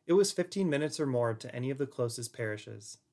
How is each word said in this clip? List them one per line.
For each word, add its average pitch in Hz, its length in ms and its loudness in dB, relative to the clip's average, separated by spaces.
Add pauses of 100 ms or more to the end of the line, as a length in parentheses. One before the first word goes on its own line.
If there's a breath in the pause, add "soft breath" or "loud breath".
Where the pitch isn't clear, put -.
It 170 60 4
was 196 200 6
fifteen 180 360 0
minutes 147 320 0
or 147 60 2
more 120 260 2
to 117 220 -8
any 123 160 -2
of 135 80 -4
the 139 80 0
closest 120 480 -4
parishes, 107 640 -8 (140)